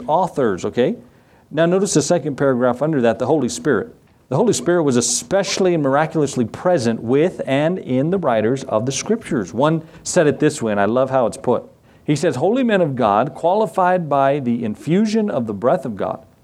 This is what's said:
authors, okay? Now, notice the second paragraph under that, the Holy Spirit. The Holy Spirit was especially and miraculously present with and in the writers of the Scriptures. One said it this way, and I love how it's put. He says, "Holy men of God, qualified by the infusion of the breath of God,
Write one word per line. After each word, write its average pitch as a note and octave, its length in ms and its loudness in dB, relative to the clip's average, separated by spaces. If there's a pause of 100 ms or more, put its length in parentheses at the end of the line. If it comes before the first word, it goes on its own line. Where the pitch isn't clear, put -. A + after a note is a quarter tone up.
authors, D3 580 0
okay? B2 320 0 (520)
Now, D#3+ 160 0
notice F#3+ 280 0
the D#3 80 4
second D3+ 340 -2
paragraph B2+ 460 0
under D3+ 200 0
that, A2+ 180 2
the B2 60 -4
Holy D3+ 240 2
Spirit. A#2 440 -2 (360)
The B2+ 80 0
Holy G#3 160 2
Spirit F3 300 0
was C3+ 120 2
especially F#3 800 0
and D#3+ 100 0
miraculously C#3 600 0
present A#2 580 0
with C#3+ 420 0
and D3+ 320 0
in C3 320 -2
the F#3+ 80 0
writers C3 460 0
of A2 220 -2
the C3+ 60 -2
Scriptures. D#3 600 -4
One D#3 340 0 (160)
said E3 240 2
it C3+ 120 0
this D3 220 0
way, A2 100 0
and G2+ 80 0
I G2+ 60 4
love B2+ 240 0
how C3 160 2
it's G2+ 120 -4
put. A#2+ 260 -2 (400)
He D3+ 120 0
says, D3 220 0
"Holy G#3 260 0
men G#3+ 180 2
of C#3+ 140 0
God, A#2 400 2
qualified F#3 720 0
by C#3 300 2
the A#2+ 240 -2
infusion G#3 640 0
of B2 160 -4
the G#2+ 80 -4
breath B2 320 0
of A2+ 100 -8
God, F#2+ 300 -6 (180)